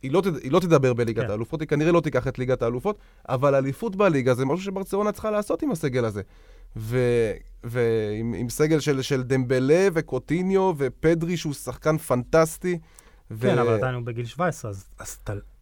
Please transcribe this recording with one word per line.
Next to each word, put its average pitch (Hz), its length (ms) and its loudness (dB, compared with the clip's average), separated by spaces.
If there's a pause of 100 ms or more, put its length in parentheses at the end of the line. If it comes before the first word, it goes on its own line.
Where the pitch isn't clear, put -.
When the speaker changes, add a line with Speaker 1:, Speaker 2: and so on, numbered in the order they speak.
Speaker 1:
היא 131 80 -6
לא 170 100 4
תד-, 180 220 0
היא 127 100 -4
לא 180 80 6
תדבר 147 340 6
בליגת 113 300 0
Speaker 2:
כן. 104 60 -4
Speaker 1:
האלופות, 117 300 -4
היא 156 80 -6
כנראה 151 240 2
לא 170 80 6
תיקח 131 280 -2
את 123 100 -6
ליגת 127 240 0
האלופות, 123 360 -2 (300)
אבל 139 260 2
אליפות 139 420 -2
בליגה 143 380 4
זה 127 100 0
משהו 165 200 -2
שברצלונה 196 480 -2
צריכה 220 180 -6
לעשות 208 320 -2
עם 302 80 0
הסגל 131 340 -2
הזה." 104 180 -4 (540)
ו-, 117 560 0 (320)
ועם, 113 720 -2
עם 117 140 -4
סגל 151 320 2
של, 135 220 0
של 131 200 -2
דמבלה 131 680 2
וקוטיניו 180 840 0
ופדרי, 165 580 0
שהוא 151 180 -4
שחקן 156 440 -2
פנטסטי, 160 800 0 (520)
ו- 110 100 -10
Speaker 2:
כן, 123 180 2
אבל 120 160 2
עדיין 117 200 -2
הוא 123 80 -6
בגיל 120 240 -8
שבע 156 200 -4
עשרה, 123 240 -6
אז, 98 160 -12 (120)
אז - 260 -14
אתה 110 80 -8 (280)